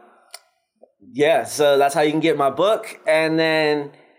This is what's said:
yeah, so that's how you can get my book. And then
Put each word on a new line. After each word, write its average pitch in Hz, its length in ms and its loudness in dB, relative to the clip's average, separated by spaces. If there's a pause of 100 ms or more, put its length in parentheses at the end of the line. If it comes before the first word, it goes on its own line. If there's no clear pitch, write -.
(1120)
yeah, 143 320 0
so 143 340 2
that's 139 160 2
how 165 60 0
you 151 100 2
can 156 100 -2
get 156 160 0
my 139 140 0
book. 196 560 -2
And 160 320 0
then 151 540 0 (260)